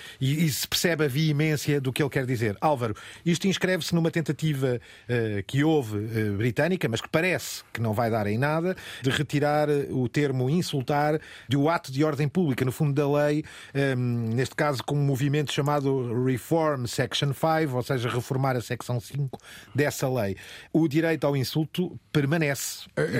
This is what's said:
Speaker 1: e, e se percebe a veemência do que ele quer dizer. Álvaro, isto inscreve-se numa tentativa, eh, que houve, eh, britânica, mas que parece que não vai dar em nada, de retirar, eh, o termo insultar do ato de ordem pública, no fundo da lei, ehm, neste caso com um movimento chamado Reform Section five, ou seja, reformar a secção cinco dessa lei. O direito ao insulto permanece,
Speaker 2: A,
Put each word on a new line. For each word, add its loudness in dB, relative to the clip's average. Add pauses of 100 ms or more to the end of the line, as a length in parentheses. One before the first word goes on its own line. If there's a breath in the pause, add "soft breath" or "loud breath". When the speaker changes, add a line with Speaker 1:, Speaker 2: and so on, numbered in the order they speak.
(200 loud breath)
Speaker 1:
e, 2
e 2
se -4
percebe 2
a 0
veemência 2
do -2
que -2
ele 2
quer 0
dizer. 0
Álvaro, 0 (300 loud breath)
isto 2
inscreve-se 0
numa 2
tentativa, 0 (280 loud breath)
eh, 0
que 0
houve, 2
eh, -2
britânica, 0
mas -2
que -14
parece 0
que -6
não 0
vai 2
dar 0
em 0
nada, 0 (260 loud breath)
de 0
retirar, 0
eh, 0
o 0
termo 0
insultar 0 (300 loud breath)
do 4
ato -2
de 2
ordem 2
pública, 2
no 2
fundo 0
da 2 (160)
lei, 2 (300 loud breath)
ehm, 2 (360)
neste 0
caso 0
com -2
um 2
movimento 0
chamado 0
Reform 0
Section -2
five, 2
ou 0
seja, -2
reformar 0
a 0
secção -4
cinco -6 (360 loud breath)
dessa 0
lei. 0 (360 loud breath)
O 4
direito 2
ao 2
insulto -2 (120)
permanece, 0
Speaker 2:
A, 0 (180)